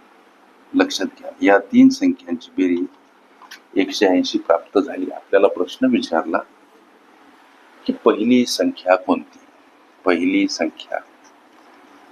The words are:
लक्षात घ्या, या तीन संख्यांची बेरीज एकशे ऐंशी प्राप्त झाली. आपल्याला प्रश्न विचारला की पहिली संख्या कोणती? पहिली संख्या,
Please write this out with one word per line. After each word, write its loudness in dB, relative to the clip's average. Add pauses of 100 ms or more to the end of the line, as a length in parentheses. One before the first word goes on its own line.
(720)
लक्षात 0 (120)
घ्या, -14 (100)
या 6
तीन 6
संख्यांची -4
बेरीज 0 (920)
एकशे 0
ऐंशी 0
प्राप्त -2
झाली. -4
आपल्याला 0
प्रश्न -4
विचारला -2 (1500)
की -4
पहिली 2
संख्या -2
कोणती? -6 (680)
पहिली 0
संख्या, -8 (1120)